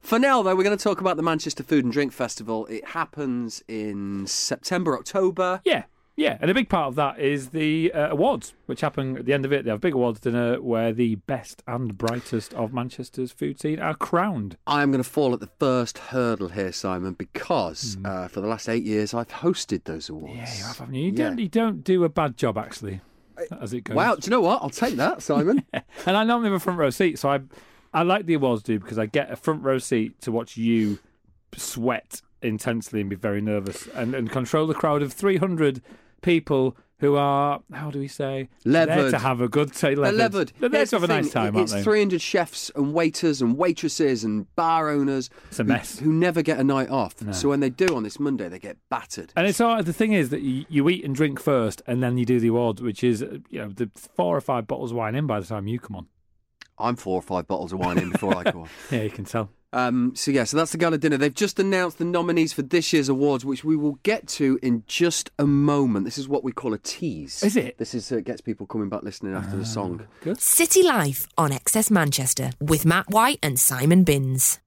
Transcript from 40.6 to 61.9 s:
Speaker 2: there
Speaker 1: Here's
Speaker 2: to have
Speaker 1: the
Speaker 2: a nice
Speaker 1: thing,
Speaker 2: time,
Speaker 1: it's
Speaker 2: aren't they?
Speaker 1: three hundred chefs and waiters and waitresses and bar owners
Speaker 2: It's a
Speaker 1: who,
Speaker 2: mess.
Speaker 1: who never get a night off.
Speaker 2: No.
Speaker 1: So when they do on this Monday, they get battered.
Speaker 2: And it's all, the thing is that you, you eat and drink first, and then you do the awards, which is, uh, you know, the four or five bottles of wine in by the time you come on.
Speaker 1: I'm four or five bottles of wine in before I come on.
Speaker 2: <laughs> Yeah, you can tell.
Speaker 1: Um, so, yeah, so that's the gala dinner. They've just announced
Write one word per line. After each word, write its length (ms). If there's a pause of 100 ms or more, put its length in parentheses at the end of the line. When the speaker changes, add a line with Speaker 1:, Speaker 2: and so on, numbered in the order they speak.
Speaker 2:
there 100
Speaker 1:
Here's 100
Speaker 2:
to 100
have 80
Speaker 1:
the 60
Speaker 2:
a 80
nice 100
Speaker 1:
thing, 0
Speaker 2:
time, 240
Speaker 1:
it's 160
Speaker 2:
aren't 80
they? 40
Speaker 1:
three 160
hundred 220
chefs 540
and 180
waiters 480
and 160
waitresses 680
and 320
bar 320
owners 400 (180)
Speaker 2:
It's 120
a 40
Speaker 1:
who, 60
Speaker 2:
mess. 300
Speaker 1:
who 120
never 300
get 180
a 40
night 260
off. 320
Speaker 2:
No. 100
Speaker 1:
So 180
when 120
they 80
do 260
on 80
this 160
Monday, 300
they 100
get 180 (120)
battered. 480
Speaker 2:
And 100
it's 140
all, 200
the 120
thing 180
is 180
that 120
you, 260
you 220
eat 160
and 100
drink 240
first, 480
and 160
then 140
you 80
do 140
the 100
awards, 320
which 220
is, 200
uh, 140 (120)
you 100
know, 100
the 260
four 400
or 60
five 260
bottles 240
of 60
wine 180
in 100
by 140
the 60
time 220
you 120
come 160
on. 120 (680)
Speaker 1:
I'm 200
four 180
or 60
five 260
bottles 260
of 60
wine 180
in 140
before 240
I 80
come 180
on. 80 (100)
Speaker 2:
<laughs> 120
Yeah, 120
you 60
can 160
tell. 240 (220)
Speaker 1:
Um, 440
so, 160
yeah, 140
so 120
that's 140
the 80
gala 180
dinner. 200
They've 140
just 280
announced 400